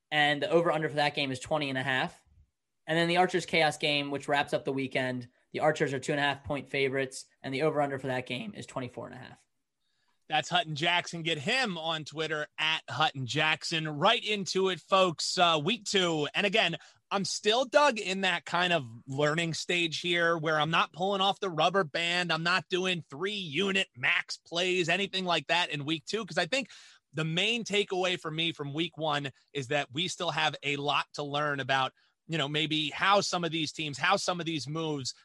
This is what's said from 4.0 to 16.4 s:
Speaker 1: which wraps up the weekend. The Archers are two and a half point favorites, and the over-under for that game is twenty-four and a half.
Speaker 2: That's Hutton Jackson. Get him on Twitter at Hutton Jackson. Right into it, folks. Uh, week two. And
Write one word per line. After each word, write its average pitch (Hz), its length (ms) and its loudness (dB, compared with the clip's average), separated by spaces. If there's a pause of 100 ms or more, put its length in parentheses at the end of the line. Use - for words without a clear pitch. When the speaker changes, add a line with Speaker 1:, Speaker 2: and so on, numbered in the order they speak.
Speaker 1:
which 139 160 -6
wraps 143 260 2
up 143 120 -2
the 139 80 -2
weekend. 131 560 -4 (240)
The 123 80 -4
Archers 151 320 2
are 135 60 -4
two 160 120 -4
and 143 80 0
a 143 40 2
half 139 200 -2
point 139 260 -6
favorites, 135 540 -2 (200)
and 135 100 -6
the 135 80 -2
over-under 143 360 0
for 135 100 -6
that 127 180 -2
game 117 320 -8
is 120 80 -12
twenty-four 117 400 -10
and 98 100 -16
a - 40 -16
half. - 180 -18 (880)
Speaker 2:
That's 156 220 -2
Hutton 160 260 0
Jackson. 170 460 0
Get 165 160 0
him 202 400 -2
on 160 260 -4
Twitter 151 440 -4 (120)
at 156 300 0
Hutton 131 360 0
Jackson. 156 640 0
Right 185 340 2
into 196 460 0
it, 180 140 -2
folks. 190 560 2
Uh, 170 260 6
week 208 220 -2
two. 170 500 2
And 185 100 2